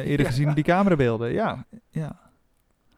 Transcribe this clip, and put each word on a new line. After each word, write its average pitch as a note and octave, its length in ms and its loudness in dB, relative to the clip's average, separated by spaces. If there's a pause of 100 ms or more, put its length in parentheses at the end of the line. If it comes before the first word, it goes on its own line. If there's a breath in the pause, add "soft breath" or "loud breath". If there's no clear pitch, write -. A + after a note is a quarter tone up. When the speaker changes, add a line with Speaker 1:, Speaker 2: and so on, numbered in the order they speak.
Speaker 1:
<laughs> - 40 -6
Speaker 2:
eerder C#3+ 180 0
Speaker 1:
Ja. D#3 40 -2
Speaker 2:
gezien C#3+ 180 0
in D3+ 60 0
die D3+ 100 0
camerabelden. C#3 680 2
Ja, G3 340 -4 (240)
ja. - 360 -10 (720 soft breath)